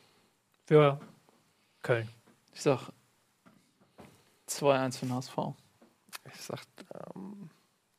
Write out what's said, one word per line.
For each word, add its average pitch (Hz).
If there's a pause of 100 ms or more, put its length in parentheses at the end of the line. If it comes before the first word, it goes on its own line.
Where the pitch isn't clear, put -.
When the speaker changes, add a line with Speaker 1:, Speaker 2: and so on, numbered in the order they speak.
(640)
Speaker 1:
Für 147 (840)
Köln. 113 (460)
Speaker 2:
Ich -
sag 135 (1600)
zwei 139
eins 131
für -
den 127
H 127
S 127
V. - (760)
Speaker 3:
Ich -
sag, - (540)
ähm, 196 (500)